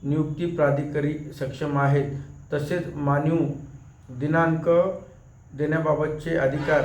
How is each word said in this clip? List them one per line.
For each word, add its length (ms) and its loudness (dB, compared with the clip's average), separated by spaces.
नियुक्ती 440 0
प्राधिकारी 640 2
सक्षम 640 -4
आहेत. 380 2
तसेच 300 -2
मानीव 420 0
दिनांक 500 2
देण्याबाबतचे 800 0
अधिकार 480 2